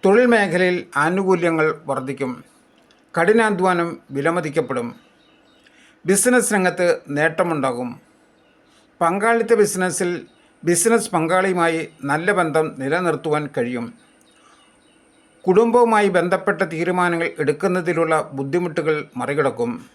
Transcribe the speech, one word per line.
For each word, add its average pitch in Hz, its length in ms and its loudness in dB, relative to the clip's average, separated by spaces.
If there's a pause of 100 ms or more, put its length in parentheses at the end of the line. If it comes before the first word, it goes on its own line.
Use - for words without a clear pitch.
തൊഴിൽ 214 220 6
മേഖലയിൽ 185 600 2 (100)
ആനുകൂല്യങ്ങൾ 170 680 2 (200)
വർദ്ധിക്കും. 131 460 -6 (800)
കഠിനാധ്വാനം 185 760 2 (220)
വിലമതിക്കപ്പെടും. 143 800 -2 (1160)
ബിസിനസ് 233 480 2
രംഗത്ത് 180 460 2 (160)
നേട്ടമുണ്ടാകും. 147 720 0 (1120)
പങ്കാളിത്ത 220 540 2
ബിസിനസ്സിൽ 185 560 0 (520)
ബിസിനസ് 220 480 2
പങ്കാളിയുമായി 170 760 0 (160)
നല്ല 156 280 0
ബന്ധം 160 340 0 (120)
നിലനിർത്തുവാൻ 151 720 -2 (100)
കഴിയും. 120 280 -4 (1600)
കുടുംബവുമായി 226 600 4
ബന്ധപ്പെട്ട 180 540 0
തീരുമാനങ്ങൾ 170 680 -2 (100)
എടുക്കുന്നതിലുള്ള 160 960 -2
ബുദ്ധിമുട്ടുകൾ 156 640 -2 (220)
മറികടക്കും. 123 540 -2 (240)